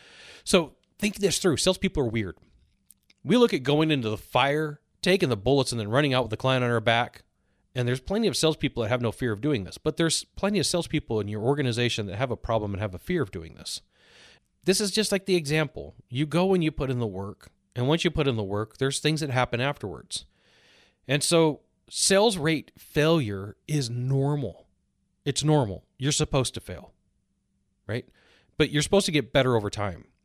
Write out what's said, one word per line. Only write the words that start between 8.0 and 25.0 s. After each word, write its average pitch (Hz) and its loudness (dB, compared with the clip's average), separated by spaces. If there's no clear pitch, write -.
of 135 0
salespeople 147 0
that 101 -2
have 120 0
no 117 0
fear 120 -4
of 104 -6
doing 131 0
this, - -12
but - -4
there's 165 0
plenty 202 0
of 139 0
salespeople 151 -2
in 101 -2
your 104 -6
organization 120 0
that 92 -8
have 123 -2
a 107 -2
problem 107 -2
and 92 -6
have 101 -4
a 87 -14
fear 175 -2
of 104 -4
doing 82 -12
this. - -12
This 185 2
is 202 -2
just 214 -2
like 196 -2
the 190 2
example. 147 -2
You 131 -2
go 175 2
and 180 4
you 156 2
put 139 -4
in 127 -2
the 117 -2
work, 98 -10
and 123 0
once 160 2
you 175 2
put 147 0
in 127 0
the 110 -2
work, 104 -6
there's 139 -2
things 151 0
that 151 -4
happen 123 0
afterwards. 117 -6
And 143 0
so 160 2
sales 202 2
rate 156 -2
failure 127 0
is 147 -2
normal. 135 -2